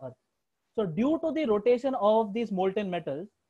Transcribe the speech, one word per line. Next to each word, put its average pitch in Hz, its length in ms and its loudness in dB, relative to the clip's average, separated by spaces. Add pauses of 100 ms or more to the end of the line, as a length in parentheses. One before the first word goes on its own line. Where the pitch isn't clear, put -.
Earth. 127 120 -12 (600)
So 214 100 0
due 233 380 0
to 320 80 -2
the 302 140 -2
rotation 240 500 2
of 214 360 4
these 220 200 -4
molten 190 380 -2
metals, 170 380 -6 (220)